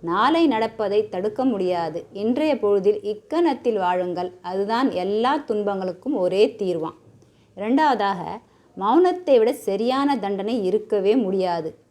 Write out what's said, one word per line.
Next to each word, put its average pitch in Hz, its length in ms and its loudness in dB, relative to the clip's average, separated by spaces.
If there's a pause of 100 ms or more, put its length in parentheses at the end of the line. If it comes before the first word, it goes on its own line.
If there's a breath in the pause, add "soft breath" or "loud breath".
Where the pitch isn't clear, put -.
நாளை 247 460 2
நடப்பதை 220 640 0
தடுக்க 214 360 -4
முடியாது. 180 680 -2
இன்றைய 254 460 0
பொழுதில் 202 420 2
இக்கணத்தில் 240 760 -2
வாழுங்கள். 180 640 -2
அதுதான் 202 500 -2
எல்லா 214 460 0
துன்பங்களுக்கும் 208 800 -4
ஒரே 190 420 2
தீர்வாம். 170 380 -4 (600 soft breath)
இரண்டாவதாக, 208 840 0 (400 soft breath)
மௌனத்தை 302 580 4
விட 233 160 4
சரியான 254 640 0
தண்டனை 202 480 -2
இருக்கவே 208 500 2
முடியாது. 185 640 -2 (140)